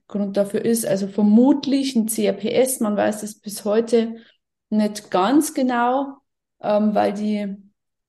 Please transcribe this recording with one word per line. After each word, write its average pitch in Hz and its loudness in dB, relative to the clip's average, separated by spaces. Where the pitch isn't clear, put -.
Grund 196 -4
dafür 202 -2
ist. 233 0
Also 196 -2
vermutlich 254 2
ein 220 0
C 214 -2
R 196 2
P 208 -6
S, 262 0
man 208 -2
weiß 214 -2
es - -14
bis - -12
heute 226 0
nicht 214 -2
ganz 247 2
genau, 254 -2
ähm, 208 2
weil 208 2
die, 208 -4